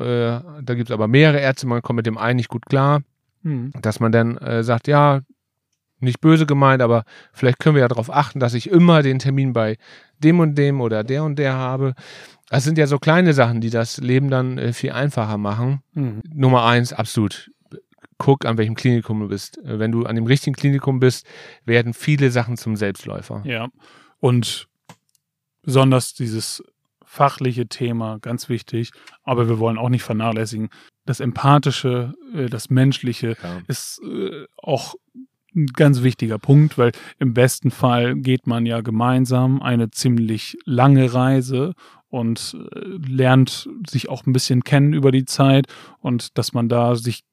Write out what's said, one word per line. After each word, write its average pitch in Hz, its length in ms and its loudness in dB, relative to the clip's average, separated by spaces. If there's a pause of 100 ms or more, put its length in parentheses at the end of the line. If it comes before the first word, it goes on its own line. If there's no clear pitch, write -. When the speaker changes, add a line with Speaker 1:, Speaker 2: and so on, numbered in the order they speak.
(640)
Speaker 1:
da 120 120 -6
gibt's 117 160 -4
aber 107 180 -2
mehrere 143 320 6
Ärzte, 135 260 -2
man 120 140 -2
kommt 120 160 -6
mit 113 100 -2
dem 110 120 -4
einen 120 180 0
nicht 117 140 -2
gut 120 160 -8
klar, 139 340 2 (420)
Speaker 2:
Mhm. 135 280 -6 (100)
Speaker 1:
dass 110 180 -4
man 113 140 2
dann, 117 240 2
äh, 117 260 -4
sagt, 117 240 -2
ja, 147 340 4 (800)
nicht 123 200 -2
böse 160 240 6
gemeint, 139 380 4
aber 117 220 2 (280)
vielleicht 127 280 0
können 156 160 4
wir 139 40 6
ja 123 80 4
darauf 117 260 -4
achten, 143 260 -2
dass 117 140 0
ich 117 160 -6
immer 170 320 6
den 131 160 0
Termin 135 340 -2
bei 110 260 -2 (400)
dem 160 200 4
und 151 180 2
dem 143 240 2
oder 110 220 -2
der 135 220 -4
und 147 140 -4
der 135 160 -2
habe. 131 400 -4 (560)
Das 127 140 0
sind 156 140 0
ja 151 80 4
so 139 120 0
kleine 165 360 4
Sachen, 117 260 2
die 113 100 -2
das 117 280 -2
Leben 131 320 0
dann, 127 280 -2
äh, 120 140 -2
viel 135 200 -6
einfacher 117 460 -2
machen. 117 440 -2 (120)
Speaker 2:
Mhm. 117 280 -4 (100)
Speaker 1:
Nummer 127 320 4
eins, 120 280 2
absolut. - 580 -4 (680)
Guck, 139 300 2
an 113 120 0
welchem 110 160 0
Klinikum 117 460 -2
du 101 80 -6
bist. 98 300 -10
Äh, 131 200 -10
wenn 113 140 -2
du 117 140 -2
an 110 80 -6
dem 113 120 -2
richtigen 139 300 0
Klinikum 139 420 0
bist, 127 280 2 (380)
werden 117 300 0
viele 139 360 2
Sachen 120 260 -2
zum 110 200 -6
Selbstläufer. 101 680 -8
Speaker 2:
Ja. 120 240 -8 (500)
Und 123 480 -2 (960)
besonders 131 520 2
dieses 110 480 -8 (420)
fachliche 127 640 -2
Thema, 113 540 -8
ganz 120 280 -10
wichtig. 117 420 -6 (340)
Aber 120 240 0
wir 117 100 0
wollen 113 200 0
auch 123 100 -4
nicht 123 140 0
vernachlässigen, 110 640 -4 (380)
das 127 140 -4
Empathische, 131 920 0 (200)
äh, 139 120 -4
das 113 240 -8
Menschliche 127 720 0
Speaker 1:
Ja. 87 240 -12
Speaker 2:
ist, - 380 -10
äh, 190 400 -10 (120)
auch - 380 -6 (600)
ein 156 120 0
ganz 135 360 4
wichtiger 113 360 -2
Punkt, 147 380 4
weil 120 160 4 (260)
im 127 140 0
besten 123 380 2
Fall 123 460 0
geht 131 300 -2
man 117 200 -2
ja 117 160 -4
gemeinsam 127 800 0
eine 120 280 -2
ziemlich 113 760 -2
lange 131 480 4
Reise 131 580 -2 (380)
und, 117 440 -6 (200)
äh, - 40 -16 (300)
lernt 131 600 2 (200)
sich - 220 -6
auch - 160 -10
ein 135 80 2
bisschen 127 280 0
kennen 147 300 2
über 139 180 2
die 131 140 2
Zeit 135 420 2 (340)
und - 380 -6
dass - 140 -4
man 117 160 -2
da 120 280 2
sich 117 360 -6